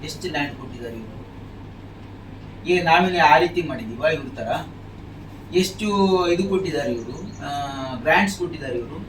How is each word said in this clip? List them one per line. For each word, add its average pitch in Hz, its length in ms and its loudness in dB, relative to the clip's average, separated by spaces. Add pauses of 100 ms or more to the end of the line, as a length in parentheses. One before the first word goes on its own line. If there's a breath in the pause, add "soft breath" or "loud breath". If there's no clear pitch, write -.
ಎಷ್ಟು - 220 -8
ಲ್ಯಾಂಡ್ 143 300 -4
ಕೊಟ್ಟಿದ್ದಾರೆ 120 360 -10
ಇವ್ರು? 110 300 -12 (1400)
ಏ, 180 140 4
ನಾವೇನೇ 180 360 6
ಆ 156 200 10
ರೀತಿ 175 240 4
ಮಾಡಿದೀವ 120 420 -6
ಇವ್ರ 151 320 0
ಥರ? 117 300 -4 (880)
ಎಷ್ಟು 190 300 2 (420)
ಇದು 180 200 2
ಕೊಟ್ಟಿದ್ದಾರೆ 151 440 0
ಇವ್ರು, 104 520 -8
ಆ, - 60 -6 (500)
ಗ್ರಾಂಟ್ಸ್ 185 380 4
ಕೊಟ್ಟಿದ್ದಾರೆ 139 400 -4
ಇವ್ರು 156 300 -8